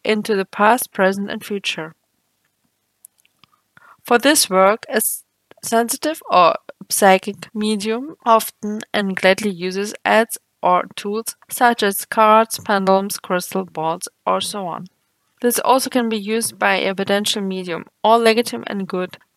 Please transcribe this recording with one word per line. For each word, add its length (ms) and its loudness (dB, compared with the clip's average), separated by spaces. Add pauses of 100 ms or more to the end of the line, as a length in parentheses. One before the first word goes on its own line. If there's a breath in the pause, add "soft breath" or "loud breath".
into 320 0
the 100 0
past, 480 2
present, 380 0
and 120 -10
future. 520 -8 (2000 soft breath)
For 140 2
this 320 2
work, 380 4
a 100 -4
s-, 280 -4 (380)
sensitive 680 -2
or 260 6 (360)
psychic 600 2
medium 640 -4 (100)
often 560 0 (100)
and 240 -2
gladly 360 0
uses 420 -6 (100)
aids 360 2 (240)
or 320 2
tools 400 -8 (120)
such 360 0
as 220 -2
cards, 540 4
pendulums, 600 0
crystal 440 -6
balls, 440 -6 (180)
or 160 0
so 240 -8
on. 220 -10 (540)
This 180 0
also 300 0
can 200 0
be 80 -2
used 400 -4
by 240 0
evidential 640 -2
medium, 420 -6 (180)
all 160 6
legitimate 500 0
and 180 -6
good, 320 -6 (180)